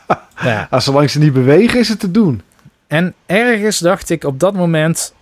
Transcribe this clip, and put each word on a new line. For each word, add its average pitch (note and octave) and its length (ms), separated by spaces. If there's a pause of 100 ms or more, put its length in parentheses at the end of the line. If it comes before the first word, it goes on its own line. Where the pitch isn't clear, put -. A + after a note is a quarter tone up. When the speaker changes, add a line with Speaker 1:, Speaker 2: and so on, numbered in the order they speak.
(420)
Speaker 1:
Nou A#2+ 120
ja. G#2 160
Speaker 2:
Ah, C3 100
zolang C#3 300
ze - 80
niet D3+ 140
bewegen, D3+ 480
is A3+ 80
het G#3+ 120
te G3 100
doen. E3+ 320 (440)
Speaker 1:
En E3+ 280 (120)
ergens G#3+ 520
dacht F3 320
ik E3 140
op C3+ 160
dat G3 140
moment E3 680